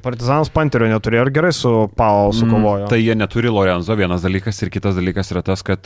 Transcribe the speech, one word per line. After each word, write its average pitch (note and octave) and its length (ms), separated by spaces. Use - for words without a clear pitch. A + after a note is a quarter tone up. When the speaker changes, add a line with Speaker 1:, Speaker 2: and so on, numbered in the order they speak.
Speaker 1:
Partizanas B2+ 480
Panterio C3 400
neturėjo A#2 380
ir C#3 60
gerai D#3+ 200
su A2 420
Pau G#2 380
sukovojo. G#2+ 540
Speaker 2:
Mm, - 20
tai A2+ 160
jie A2+ 100
neturi A2+ 380
Lorenzo, F#2 440
vienas F2+ 260
dalykas, F#2+ 400
ir F2+ 80
kitas G2 260
dalykas F#2 360
yra F2 100
tas, F#2+ 200
kad, F#2+ 240